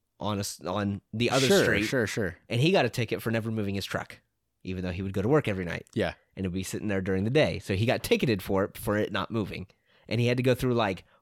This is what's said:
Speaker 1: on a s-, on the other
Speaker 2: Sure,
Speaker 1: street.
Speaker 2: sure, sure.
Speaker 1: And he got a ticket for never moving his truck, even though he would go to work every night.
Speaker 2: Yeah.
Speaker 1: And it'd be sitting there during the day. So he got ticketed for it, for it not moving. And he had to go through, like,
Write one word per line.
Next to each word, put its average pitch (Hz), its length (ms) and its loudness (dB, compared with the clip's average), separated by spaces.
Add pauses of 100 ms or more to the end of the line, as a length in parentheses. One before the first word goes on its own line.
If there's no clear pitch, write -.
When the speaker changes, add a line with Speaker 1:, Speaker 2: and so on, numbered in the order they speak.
(200)
Speaker 1:
on 104 180 -4
a 98 40 -2
s-, - 240 -8
on 101 360 -2 (100)
the 113 200 0
other 131 160 4
Speaker 2:
Sure, 185 160 6
Speaker 1:
street. 104 200 4
Speaker 2:
sure, 113 220 0
sure. 95 320 -2 (120)
Speaker 1:
And 117 120 0
he 160 100 4
got 170 140 4
a 117 40 0
ticket 113 320 -4
for 113 100 -2
never 113 180 -2
moving 104 260 -2
his 98 100 -4
truck, - 340 -8 (440)
even 92 200 -6
though 90 80 -4
he 87 100 -6
would 95 120 -6
go 98 100 -2
to 101 40 0
work 143 200 4
every 95 180 -2
night. 87 300 -8
Speaker 2:
Yeah. 113 180 0 (240)
Speaker 1:
And 95 80 -4
it'd 87 80 -2
be 95 100 -4
sitting 101 260 -6
there 98 120 0
during 95 220 0
the 110 60 0
day. 123 300 2
So 98 160 -2
he 104 100 2
got 113 180 0
ticketed 143 380 2
for 98 240 0
it, - 120 -10
for 104 200 -2
it 107 140 0
not 95 200 -4
moving. 92 360 -4 (420)
And 113 100 0
he 120 80 4
had 123 100 2
to 127 60 0
go 127 100 4
through, 123 200 0
like, 104 320 0 (160)